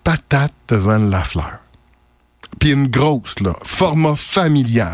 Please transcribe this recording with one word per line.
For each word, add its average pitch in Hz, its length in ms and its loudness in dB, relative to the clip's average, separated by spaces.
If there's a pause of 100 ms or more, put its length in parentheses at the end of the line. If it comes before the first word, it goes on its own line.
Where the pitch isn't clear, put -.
patate 147 500 0 (140)
devant 107 320 2
la 98 240 0
fleur. - 340 -6 (1000)
Puis 151 120 2
une 139 180 2
grosse, 127 500 -2
là. 95 240 -2
Format 160 520 0
familial. 127 760 0